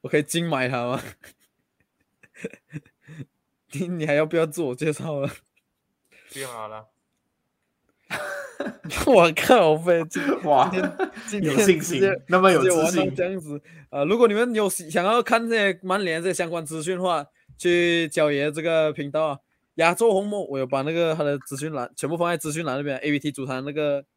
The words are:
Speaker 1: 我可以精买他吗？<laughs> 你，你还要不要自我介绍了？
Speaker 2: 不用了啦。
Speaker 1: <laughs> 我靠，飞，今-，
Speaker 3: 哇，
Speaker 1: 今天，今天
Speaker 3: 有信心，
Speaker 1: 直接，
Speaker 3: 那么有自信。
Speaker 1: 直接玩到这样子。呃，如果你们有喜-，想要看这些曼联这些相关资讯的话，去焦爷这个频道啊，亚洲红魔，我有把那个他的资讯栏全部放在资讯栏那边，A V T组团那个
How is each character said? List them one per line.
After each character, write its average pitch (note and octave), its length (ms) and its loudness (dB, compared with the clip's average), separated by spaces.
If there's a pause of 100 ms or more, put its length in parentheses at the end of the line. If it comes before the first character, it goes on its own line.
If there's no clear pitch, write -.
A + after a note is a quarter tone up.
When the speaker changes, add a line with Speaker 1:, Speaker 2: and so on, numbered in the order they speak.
Speaker 1:
我 C3 80 -12
可 D3 100 2
以 D3+ 40 2
精 E3+ 260 -2
买 C3 200 0
他 B2 180 -2
吗？ B2+ 160 -4
<laughs> - 60 -14 (2750)
你， E3 160 -6
你 E3+ 180 -4
还 D3 80 2
要 D3+ 100 4
不 D#3 120 -4
要 E3 100 2
自 D#3+ 160 -6
我 C3 120 -2
介 D#3 180 -2
绍 D3 280 -6
了？ C#3 80 -2 (1040)
Speaker 2:
不 C3+ 60 -16
用 C3 140 -10
了 A2 160 -12
啦。 A2 180 -16 (1200)
Speaker 1:
<laughs> C#5+ 960 -8
我 G3 300 8
靠， F3 400 6
飞， E3+ 280 2
今-， E3 180 -6 (220)
Speaker 3:
哇， C#3+ 260 4
Speaker 1:
今 F#3 100 -4
天， F#3+ 160 -4 (320)
今 G#3 140 -4
天 D3+ 100 0
Speaker 3:
有 C3+ 80 2
信 F#3 220 6
心， C#3+ 180 -2
Speaker 1:
直 - 60 4
接， F#3+ 220 -2
Speaker 3:
那 F3+ 120 4
么 F#3+ 100 6
有 D#3+ 120 4
自 F#3 80 4
信。 D#3+ 160 2
Speaker 1:
直 F3 60 0
接 E3+ 80 2
玩 - 100 0
到 - 40 -10
这 F3+ 100 -2
样 F#3+ 140 -6
子。 D3 220 -10 (300)
呃， C#3+ 160 -2
如 G3+ 100 2
果 A#3 100 6
你 G#3+ 80 4
们 A#3+ 200 0
有 G#3 140 0
喜-， E3+ 220 -6
想 E3 140 0
要 A3+ 180 2
看 A#3 260 0
这 A3+ 60 -2
些 G3 280 0
曼 F#3+ 200 -2
联 E3 200 -2
这 F#3 80 -2
些 E3+ 40 -2
相 E3+ 140 -4
关 E3 160 -6
资 D#3 180 -8
讯 F3+ 140 -4
的 F3+ 60 -6
话， E3 240 0 (320)
去 F3 500 2
焦 D3+ 240 2
爷 C#3+ 180 0
这 D#3 120 -8
个 D#3+ 300 2
频 C#3+ 180 -6
道 D#3 160 0
啊， C#3 120 -4 (360)
亚 E3 200 4
洲 A3+ 180 4
红 G3 140 2
魔， G#3 200 -4
我 C#3 120 -6
有 C3 80 -2
把 C3+ 160 -2
那 D3+ 100 -4
个 E3 220 0
他 E3+ 80 -4
的 C#3+ 180 0
资 - 160 -12
讯 D3+ 160 -8
栏 B2+ 220 -8
全 C#3+ 140 -6
部 E3 80 -4
放 E3+ 140 0
在 E3+ 80 -2
资 D#3 120 -6
讯 D#3+ 140 -6
栏 C3+ 140 -2
那 C#3+ 40 -4
边 C#3+ 160 -4
，A D3 140 -4
V D3 60 0
T D3 120 -4
组 C3+ 140 -10
团 C3 200 -6
那 C#3+ 80 -10
个 C#3+ 340 -4 (100)